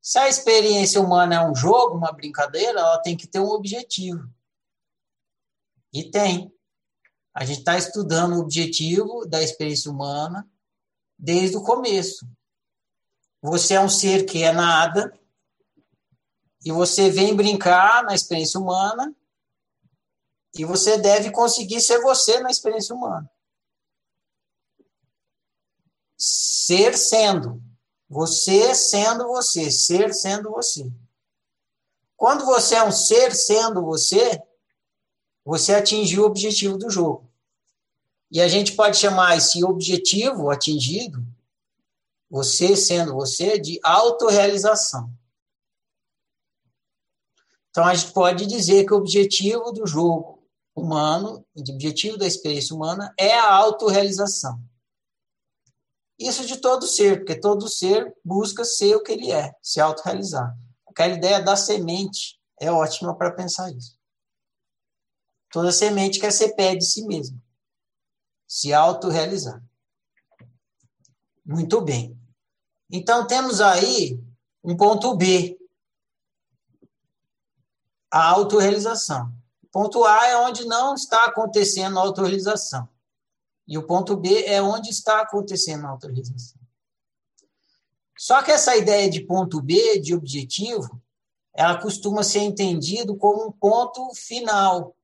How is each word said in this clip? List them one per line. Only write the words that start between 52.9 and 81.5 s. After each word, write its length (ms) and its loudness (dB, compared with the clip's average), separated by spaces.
é 160 4
a 200 6
autorrealização. 1080 2
Isso 260 -6
de 120 -10
todo 280 0
ser, 340 2
porque 200 -8
todo 300 0
ser 440 0
busca 420 -4
ser 300 2
o 60 2
que 120 -6
ele 180 -6
é, 300 -4
se 180 -6
autorrealizar. 760 -2
Aquela 260 0
ideia 280 0
da 140 2
semente 840 -4
é 100 -4
ótima 480 -2
pra 140 -2
pensar 400 -10
isso. 260 -18
Toda 220 -2
semente 480 0
quer 120 -2
ser 240 0
pé 200 0
de 100 -4
si 200 -4
mesma, 360 -8
se 280 -4
autorrealizar. 880 0
Muito 340 0
bem. 400 -6
Então, 340 0
temos 360 -2
aí 600 2
um 120 -4
ponto 400 2
B, 420 2
a 200 4
autorrealização. 1000 0
O 40 -20
ponto 360 0
A 240 6
é 100 4
onde 280 -2
não 300 -2
está 300 2
acontecendo 720 -2